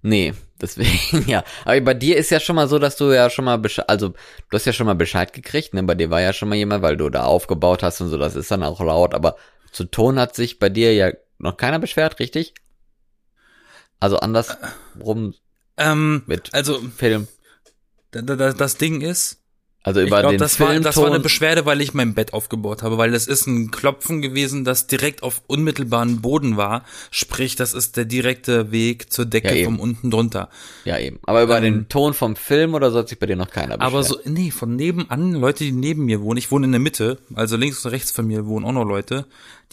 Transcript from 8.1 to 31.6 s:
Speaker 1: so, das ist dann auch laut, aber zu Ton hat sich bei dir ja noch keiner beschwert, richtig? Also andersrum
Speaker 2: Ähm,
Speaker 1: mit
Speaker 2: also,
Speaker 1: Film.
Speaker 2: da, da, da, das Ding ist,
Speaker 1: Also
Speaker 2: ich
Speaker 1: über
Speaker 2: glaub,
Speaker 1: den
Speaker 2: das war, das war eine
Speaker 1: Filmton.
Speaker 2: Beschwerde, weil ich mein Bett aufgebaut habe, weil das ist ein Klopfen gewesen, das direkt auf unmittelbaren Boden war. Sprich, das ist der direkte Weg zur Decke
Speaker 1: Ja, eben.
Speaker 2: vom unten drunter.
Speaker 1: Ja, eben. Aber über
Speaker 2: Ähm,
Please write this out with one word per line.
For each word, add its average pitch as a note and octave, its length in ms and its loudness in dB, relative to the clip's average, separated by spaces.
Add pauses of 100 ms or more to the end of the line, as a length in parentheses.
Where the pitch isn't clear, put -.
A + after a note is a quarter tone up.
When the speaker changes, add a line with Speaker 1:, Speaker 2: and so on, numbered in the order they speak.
Speaker 1:
so, D#2 80 -2
das D2+ 180 -2
ist - 140 -8
dann G2 140 -2
auch D#2+ 160 -4
laut, E2+ 340 2
aber - 220 0 (360)
zu - 120 -6
Ton B2 340 2
hat B2 160 0
sich A#2+ 240 -4
bei G2+ 100 2
dir A2+ 240 4
ja F#2+ 200 4 (260)
noch - 180 -6
keiner C#3+ 220 -2
beschwert, D#3+ 400 -2
richtig? D#3 340 -4 (1500)
Also G2 180 2
andersrum A2 1160 -4 (420)
Speaker 2:
Ähm, D3+ 500 0
Speaker 1:
mit - 280 -6
Speaker 2:
also, C#3 260 -2 (160)
Speaker 1:
Film. G#2+ 320 0 (840)
Speaker 2:
da, A2+ 120 -10
da, C3+ 140 -4
da, C3+ 160 0
das C3+ 240 -2
Ding D#3+ 240 -2
ist, E3+ 380 -4 (440)
Speaker 1:
Also G2 180 0
Speaker 2:
ich F#2 80 4
Speaker 1:
über G2+ 120 4
Speaker 2:
glaub, C#3 120 4
Speaker 1:
den G2+ 60 2
Speaker 2:
das D3 220 2
war, D3 80 6
das D#3 280 2
war D3+ 80 6
eine D3 80 4
Speaker 1:
Filmton. D3 100 2
Speaker 2:
Beschwerde, D#3 440 2
weil C#3+ 140 2
ich C#3+ 140 -4
mein A#2+ 200 0
Bett A2 200 -2
aufgebaut G#2+ 480 -6
habe, A2+ 160 -2
weil A2+ 120 4
das A#2 160 0
ist C3+ 200 0
ein A#2 240 -2
Klopfen C#3+ 520 -2
gewesen, C3+ 420 -4
das B2+ 220 0
direkt C3+ 360 -2
auf B2+ 240 -6
unmittelbaren A#2+ 760 0
Boden C3 340 0
war. G#2 280 -2 (260)
Sprich, - 460 -4
das B2 180 -2
ist B2 220 -4
der A#2+ 80 0
direkte A#2+ 640 0
Weg A#2 420 0
zur A#2+ 140 -2
Decke A2 220 0
Speaker 1:
Ja, F#2+ 60 4
eben. C3 100 2 (120)
Speaker 2:
vom - 40 -4
unten A#2 300 -2
drunter. A2+ 400 0 (340)
Speaker 1:
Ja, E2+ 140 -2
eben. C2 260 -6
Aber A#2 180 4
über A#2 160 4
Speaker 2:
Ähm, A2+ 40 2